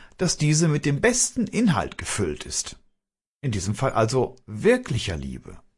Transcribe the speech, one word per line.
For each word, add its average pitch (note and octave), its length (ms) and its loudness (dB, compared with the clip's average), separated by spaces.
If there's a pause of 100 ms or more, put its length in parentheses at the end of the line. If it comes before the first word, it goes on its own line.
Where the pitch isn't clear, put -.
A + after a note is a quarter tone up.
(180)
dass F3+ 180 0
diese D3+ 320 4
mit D3+ 180 0
dem C#3+ 140 2
besten A#3 480 2
Inhalt D3+ 500 0
gefüllt E2+ 480 -4
ist. - 300 -8 (640)
In C3+ 100 -2
diesem G2+ 240 -2
Fall C3 160 0
also A#2 460 0 (100)
wirklicher C3 680 0
Liebe C2+ 420 -10 (200)